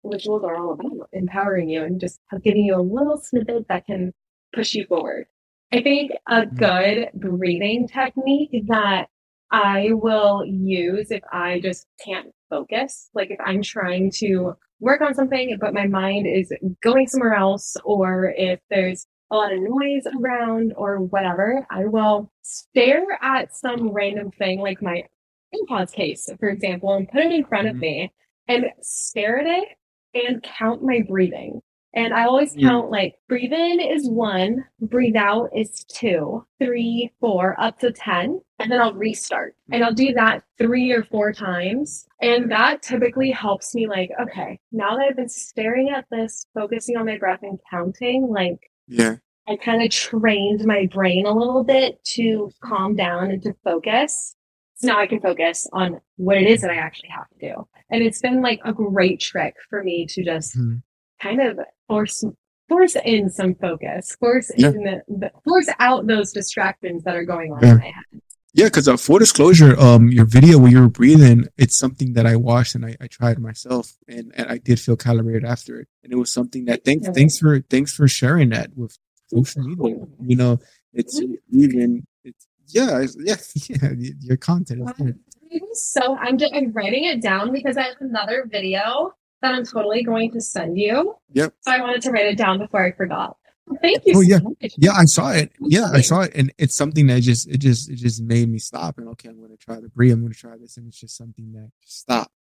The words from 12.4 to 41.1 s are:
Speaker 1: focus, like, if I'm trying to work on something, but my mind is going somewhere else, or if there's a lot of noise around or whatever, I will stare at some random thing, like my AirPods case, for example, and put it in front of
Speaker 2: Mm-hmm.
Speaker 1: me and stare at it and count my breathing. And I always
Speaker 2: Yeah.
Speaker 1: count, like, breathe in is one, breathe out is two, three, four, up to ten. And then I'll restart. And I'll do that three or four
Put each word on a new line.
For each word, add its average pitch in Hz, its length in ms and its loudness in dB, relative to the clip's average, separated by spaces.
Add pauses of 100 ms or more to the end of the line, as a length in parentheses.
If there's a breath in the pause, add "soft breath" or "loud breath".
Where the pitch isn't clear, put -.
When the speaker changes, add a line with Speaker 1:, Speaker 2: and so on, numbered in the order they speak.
Speaker 1:
focus, 269 640 -8
like, 196 180 -6
if 196 140 -12
I'm 190 160 -2
trying 190 540 -4
to 185 420 -2 (240)
work 269 180 2
on 285 140 0
something, 254 480 -2
but 208 120 -4
my 202 140 -2
mind 196 400 -2
is 185 240 -2 (300)
going 254 260 2
somewhere 240 280 0
else, 196 500 -2
or 185 520 0
if 185 220 -2 (100)
there's 185 380 -4 (240)
a 214 60 0
lot 202 160 0
of 185 80 -4
noise 269 440 -4 (140)
around 226 560 -4
or 202 240 -4
whatever, 190 720 -2
I 190 140 -6
will 214 440 0 (120)
stare 311 800 0
at 262 340 -4
some 240 360 -6
random 202 400 -6
thing, 190 280 -4
like 196 220 -8
my 175 240 -6 (500)
AirPods 240 380 -6
case, 165 340 -6 (140)
for 208 80 -2
example, 196 440 -4
and 196 140 -4
put 277 160 -2
it 330 80 0
in 311 140 -2
front 214 240 -4
of 127 60 -8
Speaker 2:
Mm-hmm. 127 40 -10
Speaker 1:
me 160 340 -6 (360)
and 247 160 -2 (160)
stare 226 580 -6
at 302 80 -4
it 370 220 -4 (460)
and 240 280 -4
count 226 400 -6
my 247 240 0
breathing. - 520 -4 (360)
And 226 180 -4
I 226 120 2
always 277 300 2
Speaker 2:
Yeah. 277 140 4
Speaker 1:
count, 240 220 0
like, 196 240 -4 (120)
breathe 247 240 -4
in 339 280 0
is 302 280 -2
one, 220 580 -2 (140)
breathe 226 360 0
out 214 400 0
is - 300 -6
two, 185 600 -4 (140)
three, 233 600 -4
four, 190 400 0
up 226 200 -4
to 240 120 -2
ten. 220 480 -6 (200)
And 226 120 -4
then 247 80 0
I'll 220 140 0
restart. - 600 -8 (160)
And 233 120 0
I'll 233 100 0
do 262 200 2
that 220 300 2 (160)
three 247 320 0
or 226 120 0
four 208 300 -4